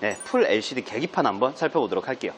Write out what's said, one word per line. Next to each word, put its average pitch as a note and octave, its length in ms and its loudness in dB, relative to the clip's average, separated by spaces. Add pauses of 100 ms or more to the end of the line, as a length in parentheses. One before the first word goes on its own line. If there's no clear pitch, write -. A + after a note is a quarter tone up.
네, G#2 240 0
풀 B3 220 4
엘시디 A2 360 0
계기판 D3 440 -2
한번 A#2 280 2
살펴보도록 C3+ 540 0
할게요. B2+ 300 -4